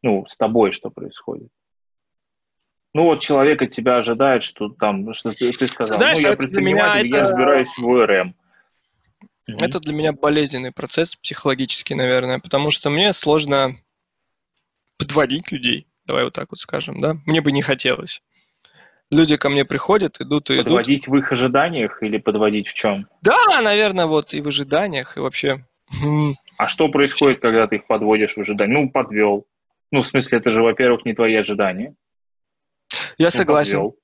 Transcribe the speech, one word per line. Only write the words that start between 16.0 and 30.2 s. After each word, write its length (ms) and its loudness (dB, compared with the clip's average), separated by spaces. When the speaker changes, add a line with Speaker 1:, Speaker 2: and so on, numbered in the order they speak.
Speaker 2:
давай 180 -2
вот 100 -8
так 180 -10
вот 80 -14
скажем, 400 -8
да? 160 -2
Мне 140 2
бы 120 0
не 100 0
хотелось. 600 -4
Люди 260 4
ко 140 -2
мне 160 2
приходят, 540 -2
идут 300 -4
и 40 0
идут. 120 0
Speaker 1:
Подводить 420 0
в 80 -2
их 160 0
ожиданиях 720 0
или 160 -4
подводить 500 0
в 60 -12
чём? 320 -4
Speaker 2:
Да, 380 4
наверное, 460 2
вот 280 -2
и 60 -6
в 80 -6
ожиданиях, 680 -4
и 40 -8
вообще. 460 -4
Мгм. 460 0
Speaker 1:
А 120 0
что 200 0
происходит, 520 2
когда 260 4
ты 100 -2
их 100 -8
подводишь 500 2
в 40 -8
ожиданиях? 440 0
Ну, 60 -2
подвёл. 560 0
Ну, 120 0
в 40 -2
смысле, 320 0